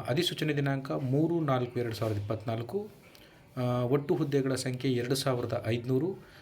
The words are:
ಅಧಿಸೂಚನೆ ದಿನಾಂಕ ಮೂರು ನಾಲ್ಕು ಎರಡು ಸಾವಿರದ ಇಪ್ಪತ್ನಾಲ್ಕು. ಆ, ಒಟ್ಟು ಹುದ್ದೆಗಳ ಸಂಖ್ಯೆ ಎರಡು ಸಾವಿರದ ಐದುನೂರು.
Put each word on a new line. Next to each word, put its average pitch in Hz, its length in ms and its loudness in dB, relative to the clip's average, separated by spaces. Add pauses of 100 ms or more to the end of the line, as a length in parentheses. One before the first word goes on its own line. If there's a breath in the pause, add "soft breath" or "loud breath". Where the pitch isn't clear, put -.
ಅಧಿಸೂಚನೆ 151 480 0
ದಿನಾಂಕ 139 360 0
ಮೂರು 156 500 2
ನಾಲ್ಕು 123 380 0
ಎರಡು 117 160 -2
ಸಾವಿರದ 107 220 0
ಇಪ್ಪತ್ನಾಲ್ಕು. 117 720 -4 (720 loud breath)
ಆ, 123 40 -2 (220)
ಒಟ್ಟು 143 320 2
ಹುದ್ದೆಗಳ 139 400 0
ಸಂಖ್ಯೆ 127 360 -2
ಎರಡು 120 240 0
ಸಾವಿರದ 120 520 -2
ಐದುನೂರು. 127 760 -2